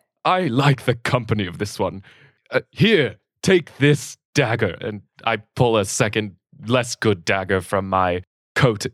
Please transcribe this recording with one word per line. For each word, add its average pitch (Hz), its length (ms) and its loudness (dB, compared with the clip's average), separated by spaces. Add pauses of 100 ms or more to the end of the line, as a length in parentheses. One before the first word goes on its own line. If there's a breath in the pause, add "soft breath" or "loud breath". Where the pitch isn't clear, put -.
(240)
"I 185 240 2
like 135 360 2
the 120 100 0
company 110 520 -2
of 85 120 -10
this 101 200 -6
one. 92 240 -4 (480 soft breath)
Uh, 131 100 0 (100)
here, 170 460 2 (260)
take 185 360 2
this 143 380 0 (180)
dagger." 113 460 0
And 104 220 -8 (220)
I 113 140 0 (180)
pull 117 200 2
a 101 80 2
second, 107 520 -2 (300)
less 123 280 0
good 98 300 0
dagger 95 360 0
from 95 280 -4
my 92 340 0 (320)
coat 113 400 0